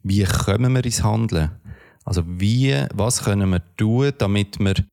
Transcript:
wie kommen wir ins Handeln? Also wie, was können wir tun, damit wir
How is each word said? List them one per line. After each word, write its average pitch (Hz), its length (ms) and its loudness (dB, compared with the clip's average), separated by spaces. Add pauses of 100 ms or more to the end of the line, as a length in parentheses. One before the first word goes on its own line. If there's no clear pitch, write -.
wie 98 220 2
kommen 113 480 0
wir 127 100 0
ins 120 200 -2
Handeln? 107 480 0 (520)
Also - 240 -2
wie, 110 480 0 (180)
was 110 300 -2
können 101 260 0
wir 90 120 0 (160)
tun, 120 400 2
damit 101 420 -2
wir 98 160 0 (180)